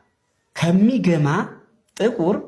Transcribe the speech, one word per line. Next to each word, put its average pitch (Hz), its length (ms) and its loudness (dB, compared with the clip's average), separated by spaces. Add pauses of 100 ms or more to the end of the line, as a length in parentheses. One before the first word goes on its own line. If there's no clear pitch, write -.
(560)
ከሚገማ 180 720 2 (680)
ጥቁር 202 380 0 (120)